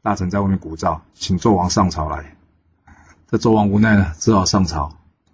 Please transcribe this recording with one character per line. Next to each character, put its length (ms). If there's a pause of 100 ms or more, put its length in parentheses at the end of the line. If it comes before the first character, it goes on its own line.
大 140
臣 140
在 100
外 80
面 120
鼓 180
噪， 220 (140)
请 240
纣 160
王 160
上 200
朝 200
来。 280 (920)
这 80
纣 140
王 180
无 100
奈 180
呢， 200
只 160
好 120
上 180
朝。 340 (360)